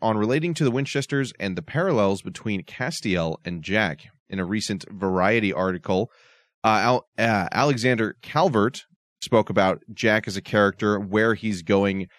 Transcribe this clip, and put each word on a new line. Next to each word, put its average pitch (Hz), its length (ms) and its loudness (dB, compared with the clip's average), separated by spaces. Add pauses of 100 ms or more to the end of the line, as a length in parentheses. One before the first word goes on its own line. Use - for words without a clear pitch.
on 110 160 2
relating 143 380 0
to 160 80 -2
the 127 80 2
Winchesters 139 680 -4
and 95 160 -4
the 90 60 -6
parallels 110 600 0
between 92 400 -6
Castiel 90 800 -4
and 87 180 -8
Jack. 95 440 -2 (200)
In 98 120 -6
a 90 60 -4
recent 101 460 -4
Variety 95 640 2
article, 92 560 -2 (540)
uh, 110 40 2 (140)
Al-, 123 260 2 (120)
uh, 107 320 2
Alexander 123 720 0
Calvert 127 580 0 (400)
spoke - 300 2
about 95 320 2 (100)
Jack 107 340 0
as 95 80 -6
a 98 60 -6
character, 104 580 2
where 107 360 2
he's 101 260 -4
going, 98 460 0 (100)